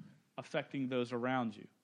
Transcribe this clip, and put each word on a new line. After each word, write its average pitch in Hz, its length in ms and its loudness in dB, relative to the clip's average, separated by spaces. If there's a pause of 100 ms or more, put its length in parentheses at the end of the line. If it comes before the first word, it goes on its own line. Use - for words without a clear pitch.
(360)
affecting 139 520 -2
those 123 240 2
around 123 440 2
you. - 100 -14 (180)